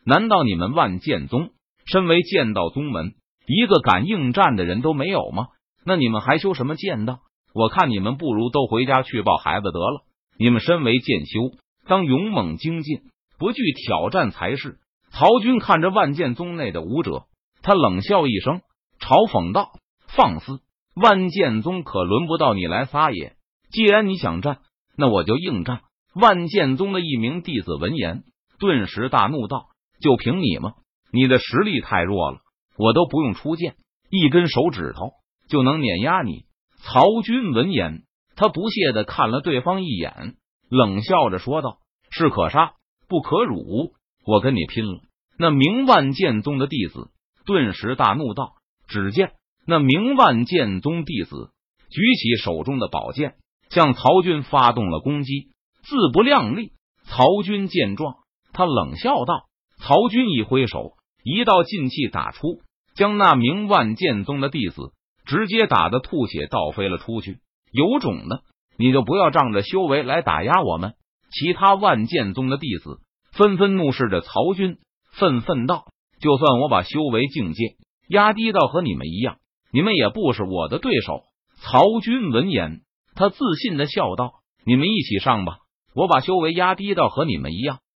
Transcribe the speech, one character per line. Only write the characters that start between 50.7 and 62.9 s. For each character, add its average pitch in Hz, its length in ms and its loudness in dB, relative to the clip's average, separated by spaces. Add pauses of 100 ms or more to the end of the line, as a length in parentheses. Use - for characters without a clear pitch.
宗 156 240 -4
弟 120 200 -6
子 67 260 -14 (400)
举 - 100 -6 (140)
起 117 280 0
手 82 200 -4
中 135 160 -4
的 98 100 -4
宝 62 240 -6
剑， 147 220 -6 (360)
向 151 240 4
曹 170 280 4
军 165 200 -2
发 127 300 2
动 110 180 -2
了 78 100 -2
攻 143 240 -4
击。 139 260 -8 (320)
”“自 294 140 -6 (160)
不 175 100 6
量 240 340 2
力！” 220 160 -8 (340)
曹 170 360 4
军 196 240 -2
见 107 300 -2
状， 151 200 -8 (360)
他 180 140 2
冷 87 300 0
笑 233 280 -2
道。 170 220 -4 (320)
曹 202 300 4
军 233 220 0
一 120 120 0
挥 127 240 0
手， 71 260 -8 (320)
一 190 200 -2
道 190 180 4
劲 151 260 -4
气 123 200 -4
打 - 220 -6
出， - 300 -8 (340)